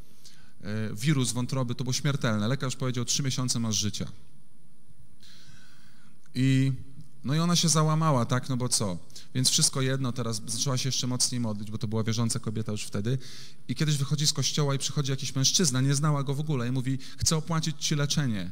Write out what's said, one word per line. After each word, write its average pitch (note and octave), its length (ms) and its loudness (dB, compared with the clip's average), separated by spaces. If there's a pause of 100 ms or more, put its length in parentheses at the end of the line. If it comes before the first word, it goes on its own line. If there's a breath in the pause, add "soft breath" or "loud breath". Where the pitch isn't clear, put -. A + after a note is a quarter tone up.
(640 loud breath)
E, G#2+ 320 -2
wirus C3 380 2
wątroby, B2 420 -2
to C3 100 -4
było B2+ 80 0
śmiertelne. A#2 560 2
Lekarz C3+ 280 -2
powiedział: B2 280 -2
„Trzy - 180 0
miesiące B2+ 380 0
masz A2+ 160 0
życia”. G2+ 300 0 (2250 loud breath)
I, C3 380 6 (520)
no B2+ 100 0
i D#3+ 40 2
ona E3+ 180 4
się E3 120 4
załamała, D#3 560 4
tak, B2 240 0
no C3 80 0
bo B2 120 0
co? F#2+ 300 0 (360 loud breath)
Więc B2+ 160 2
wszystko - 300 2
jedno, C3 320 0
teraz A2+ 340 -2
zaczęła A#2 320 0
się C3+ 100 -2
jeszcze B2 180 0
mocniej B2 340 0
modlić, G#2 300 -2
bo G#2+ 80 -4
to G#2+ 100 -2
była A2 160 0
wierząca A2+ 340 0
kobieta G#2+ 340 -4
już G#2+ 100 -4
wtedy. A2 360 -2 (500 loud breath)
I - 60 -2
kiedyś D3+ 220 2
wychodzi C#3+ 300 0
z - 60 4
kościoła C#3 420 2
i C#3 40 2
przychodzi C#3 320 -2
jakiś C3 240 -2
mężczyzna, C3 460 4
nie C#3 140 4
znała C#3+ 280 2
go C3+ 120 -2
w C#3+ 60 -2
ogóle C#3 280 0
i - 20 0
mówi: C3 280 0 (180 loud breath)
„Chcę - 200 2
opłacić D#3 400 0 (100)
ci D#3+ 80 2
leczenie C3 580 0